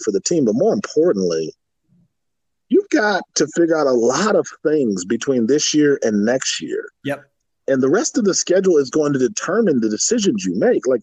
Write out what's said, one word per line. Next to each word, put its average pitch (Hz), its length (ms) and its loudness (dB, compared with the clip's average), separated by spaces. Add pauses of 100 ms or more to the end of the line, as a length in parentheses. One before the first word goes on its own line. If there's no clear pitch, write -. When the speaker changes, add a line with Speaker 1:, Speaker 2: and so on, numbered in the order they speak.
Speaker 1:
for 110 80 -2
the 98 100 -2
team. 165 240 0
But 107 100 2
more 190 180 2
importantly, 95 800 0 (1160)
you've 403 200 2
got 208 340 0 (120)
to 147 200 0
figure 165 220 2
out 143 100 2
a 131 40 2
lot 131 440 2
of 151 120 0 (160)
things 127 400 0
between 117 440 -2
this 143 260 0
year 147 300 2
and 107 200 0
next 123 380 -2
year. 57 280 -8 (140)
Speaker 2:
Yep. 139 220 -8 (420)
Speaker 1:
And 131 160 2
the 135 60 2
rest 208 280 0
of 226 80 0
the 185 80 2
schedule 185 440 2
is 135 120 2
going 147 240 0
to 139 60 0
determine 147 640 0
the 110 80 0
decisions 196 560 0
you 87 100 -4
make. 208 320 0
Like, 120 160 0